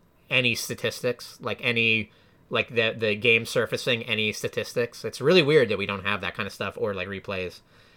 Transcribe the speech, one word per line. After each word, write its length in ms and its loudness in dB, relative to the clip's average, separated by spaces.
any 260 2
statistics, 840 -4
like, 220 -6
any, 480 2
like, 240 -2
the, 240 2
the 160 2
game 320 4
surfacing 560 -2
any 280 0
statistics. 760 -4
It's 160 -8
really 180 6
weird 300 6
that 80 0
we 80 -2
don't 180 -6
have 160 0
that 140 -4
kind 120 -4
of 60 -10
stuff 240 -6
or, 160 -2
like, 160 -6
replays. 520 -6